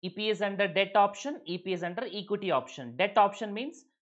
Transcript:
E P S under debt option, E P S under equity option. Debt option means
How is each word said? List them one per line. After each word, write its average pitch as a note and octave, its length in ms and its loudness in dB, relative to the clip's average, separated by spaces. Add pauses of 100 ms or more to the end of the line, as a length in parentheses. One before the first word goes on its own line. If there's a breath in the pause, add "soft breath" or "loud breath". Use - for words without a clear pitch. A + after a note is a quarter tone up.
E - 20 -2
P G#3+ 220 -2
S F#3+ 160 0
under G3 200 0 (120)
debt G3 160 2
option, G#3 500 2
E F3 120 -4
P F#3 160 -4
S E3+ 100 -4
under F3+ 220 -4 (160)
equity G3+ 380 -2
option. B2 380 -10
Debt G3+ 200 2
option G3+ 360 2
means C4 320 -8 (280)